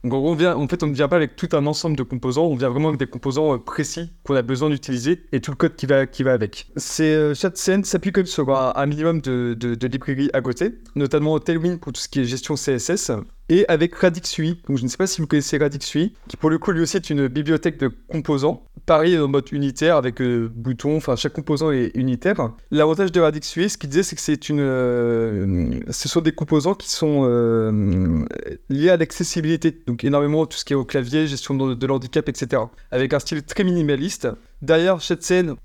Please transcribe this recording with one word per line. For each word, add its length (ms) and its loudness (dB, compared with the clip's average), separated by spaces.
Donc, 100 -2
en 60 0
gros, 140 0
on 20 0
vient, 220 2
en 100 -2
fait, 160 -2
on 60 0
ne 40 0
vient 140 2
pas 80 0
avec 220 2
tout 160 -6
un 140 2
ensemble 280 -2
de 80 -2
composants, 440 0
on 100 2
vient 120 0
vraiment 200 0
avec 100 -2
des 80 0
composants, 480 0
euh, 40 -2
précis 520 -6
qu'on 100 -2
a 80 2
besoin 280 0
d'utiliser 600 -2
et 100 0
tout 120 -8
le 40 -8
code 200 2
qui 100 -4
va, 200 4
qui 180 -4
va 80 4
avec. 420 -2
C'est, 400 0
euh, 180 2
chat 240 -2
C 140 0
N 140 2
s'appuie 260 -2
quand 120 2
même 40 0
sur 240 -2
un, 240 2
un 120 0
minimum 340 0
de, 360 -2
de, 200 -2
de 100 -4
librairies 460 -2
à 80 2
côté, 400 -2
notamment 420 2
Tailwind 400 0
pour 140 -12
tout 80 -10
ce 80 -10
qui 100 -2
est 60 2
gestion 320 -4
C 160 -2
S 180 -2
S 220 -2
et 200 6
avec 260 2
Radix 440 0
U 80 -2
I. 200 -4
Donc, 120 0
je 40 -2
ne 60 -2
sais 80 -6
pas 100 0
si 140 -6
vous 80 -2
connaissez 300 0
Radix 360 -2
U 60 2
I, 120 0
qui 100 -14
pour 140 2
le 80 2
coup, 140 0
lui 100 2
aussi, 140 -2
est 120 -4
une 200 0
bibliothèque 500 0
de 80 0
composants. 560 -2
Pareil, 300 4
en 120 2
mode 240 0
unitaire, 420 2
avec, 260 0
euh, 320 0
boutons, 440 -4
enfin, 180 -2
chaque 200 -4
composant 360 0
est 240 0
unitaire. 560 0
L'avantage 400 2
de 80 4
Radix 360 2
U 60 2
I, 80 2
ce 80 -8
qu'il 120 -8
disait, 120 2
c'est 140 -4
que 60 -10
c'est 260 -2
une, 100 0
euh, 1200 0
ce 180 -6
sont 120 2
des 120 0
composants 420 0
qui 160 -10
sont, 340 0
euh, 1000 2
liés 220 4
à 60 8
l'accessibilité. 880 0
Donc, 160 -4
énormément 440 2
tout 120 -10
ce 60 -8
qui 80 -4
est 40 2
au 80 0
clavier, 440 0
gestion 260 -4
de, 200 0
de 120 -2
l'handicap, 420 0
et 60 -4
cetera. 380 -2
Avec 240 0
un 60 2
style 240 -6
très 180 -2
minimaliste. 640 0
Derrière, 400 4
chat 220 -2
C 140 2
N 180 2